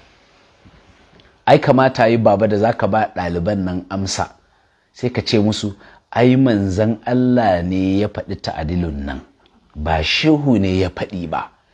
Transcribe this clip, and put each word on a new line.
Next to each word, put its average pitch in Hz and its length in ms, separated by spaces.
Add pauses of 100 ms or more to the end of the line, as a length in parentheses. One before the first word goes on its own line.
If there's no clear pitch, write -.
(1500)
Ai 139 120
kamata 131 500
yi 117 100
baba 110 280
da 104 100
za 107 160
ka 113 140
ba 107 300
ɗaliban 87 480
nan 90 260
amsa. 98 400 (680)
Sai 123 140
ka 123 100
ce - 180
musu, 104 380 (340)
"Ai 123 260
manzon 107 680
Allah 123 580
ne 92 380
ya 104 80
faɗi - 320
ta'adilin 80 640
nan. 65 160 (560)
Ba 78 260
shehu 147 560
ne 95 220
ya 92 80
faɗi 87 400
ba." 78 220 (240)